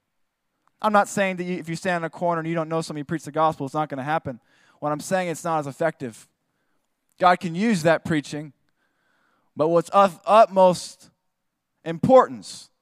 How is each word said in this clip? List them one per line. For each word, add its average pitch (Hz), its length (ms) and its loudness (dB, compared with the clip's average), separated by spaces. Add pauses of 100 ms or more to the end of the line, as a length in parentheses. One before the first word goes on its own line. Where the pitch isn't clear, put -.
(800)
I'm 214 120 0
not 202 160 4
saying 190 280 -2
that 180 80 -6
you, 180 140 -4
if 160 100 -10
you 165 80 -6
stand 175 260 -4
in - 20 -6
a 160 60 -8
corner 170 300 -4
and 160 80 -6
you 170 60 -4
don't 160 140 -4
know 165 120 -2
somebody, 156 200 -10
you 139 40 -10
preach 160 200 -8
the 147 80 -14
gospel, 156 340 0
it's 131 80 -12
not 151 140 -4
gonna 131 140 -10
happen. 143 380 -6 (400)
What 147 120 -4
I'm 147 80 -6
saying, 185 280 -4
it's 156 160 -10
not 160 140 -2
as 143 80 -6
effective. 139 600 -6 (920)
God 180 200 4
can 165 160 -6
use 196 280 0
that 160 220 2
preaching, 151 500 -6 (1000)
but 156 140 0
what's 170 220 2
of 196 340 4
utmost 185 840 4 (760)
importance 160 840 2 (120)